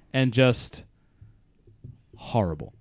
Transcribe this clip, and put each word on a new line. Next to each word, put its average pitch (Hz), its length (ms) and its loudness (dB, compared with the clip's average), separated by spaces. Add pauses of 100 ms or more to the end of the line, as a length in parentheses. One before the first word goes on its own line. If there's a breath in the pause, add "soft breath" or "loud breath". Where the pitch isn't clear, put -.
(140 soft breath)
and 131 200 2
just 127 500 2 (1300)
horrible. 82 640 -4